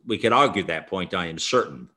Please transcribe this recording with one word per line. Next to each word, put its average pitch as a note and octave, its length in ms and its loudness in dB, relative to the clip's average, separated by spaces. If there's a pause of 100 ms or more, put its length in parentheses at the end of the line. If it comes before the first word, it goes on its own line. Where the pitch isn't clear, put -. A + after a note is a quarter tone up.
we G#2+ 120 -2
could A2+ 160 4
argue G#2 300 4
that D#2+ 220 -6
point, F#2 280 -6
I F2 120 -2
am E2 120 -8
certain. D#2+ 580 -2